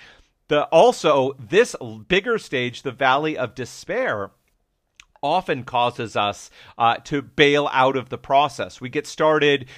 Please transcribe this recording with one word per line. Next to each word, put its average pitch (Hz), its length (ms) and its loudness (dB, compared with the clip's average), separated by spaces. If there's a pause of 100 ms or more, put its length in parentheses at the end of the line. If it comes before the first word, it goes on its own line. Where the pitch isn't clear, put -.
(480)
The, 147 160 2
also, 151 760 2
this 165 420 0
l-, 110 200 -12
bigger 196 360 -2
stage, 127 460 -6
the 135 100 -8
Valley 139 460 0
of 117 160 -6
Despair, 127 760 -8 (920)
often 151 420 -2
causes 120 500 -2
us, 104 360 -4 (280)
uh, 117 200 2
to 143 220 -6
bail 143 520 2
out 131 240 2
of 127 140 -6
the 120 80 -10
process. 135 640 -2
We 123 100 -10
get 143 180 -6
started, 147 580 2 (100)